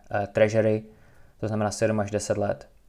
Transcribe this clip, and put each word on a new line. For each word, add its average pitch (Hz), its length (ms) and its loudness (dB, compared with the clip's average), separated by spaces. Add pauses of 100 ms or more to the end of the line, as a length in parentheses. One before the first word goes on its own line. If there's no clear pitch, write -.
(120)
eh, 101 160 -2
treasury, 107 560 2 (560)
to 113 80 -4
znamená 107 240 -2
sedm 110 280 0
až 101 120 -2
deset 104 260 -2
let, - 320 -4 (200)